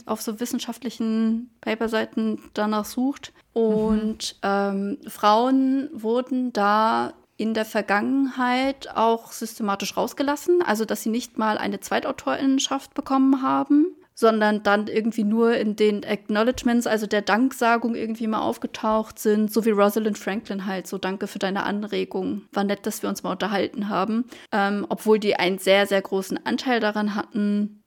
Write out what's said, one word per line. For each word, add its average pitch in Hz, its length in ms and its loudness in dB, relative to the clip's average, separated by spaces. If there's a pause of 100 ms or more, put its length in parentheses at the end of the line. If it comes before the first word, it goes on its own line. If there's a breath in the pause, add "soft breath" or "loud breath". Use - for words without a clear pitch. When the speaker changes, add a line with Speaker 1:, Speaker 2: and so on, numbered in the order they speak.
Speaker 1:
auf 220 160 -4
so 220 180 -6
wissenschaftlichen 226 1080 -2 (120)
Paperseiten 220 800 -2 (120)
danach 214 320 0
sucht. - 480 -4 (220 soft breath)
Speaker 2:
Mhm. 233 60 2
Speaker 1:
Und, 220 840 0
ähm, 202 540 0 (100)
Frauen 262 840 4
wurden 247 600 -2
da 220 600 2 (240)
in 220 160 -2
der 220 120 0
Vergangenheit 254 1300 0
auch 226 360 2
systematisch 202 640 -4
rausgelassen, 285 680 0
also 214 220 0
dass 208 180 -4
sie 233 60 -2
nicht 233 280 -4
mal 220 200 0
eine 196 220 -4
Zweitautorinnenschaft 269 1160 -2
bekommen 269 480 2
haben, 277 420 4 (340 soft breath)
sondern 214 440 4
dann 208 240 2
irgendwie 220 360 0
nur 226 320 4
in 214 200 0
den 208 280 2
Acknowledgements, 233 840 0
also 220 180 0
der 208 160 0
Danksagung 233 720 2
irgendwie 226 320 -6
mal 220 140 -2
aufgetaucht 220 800 -2
sind, 214 340 2
so 220 100 2
wie 220 60 2
Rosalind 208 480 2
Franklin 196 480 -6
halt, 190 220 -6
so 196 100 -8
„Danke 190 300 -4
für 202 100 -10
deine 196 240 -2
Anregung, 196 800 -4 (100)
war 202 120 0
nett, 202 240 -2
dass - 160 -8
wir 202 60 -2
uns 196 120 -6
mal 180 120 -4
unterhalten 196 560 -2
haben“, 214 360 0 (260 loud breath)
ähm, 202 380 0
obwohl 214 300 2
die 202 160 0
einen 185 240 0
sehr, 196 260 4
sehr 196 160 2
großen - 460 -4
Anteil 254 320 0
daran 208 340 0
hatten. 208 720 -2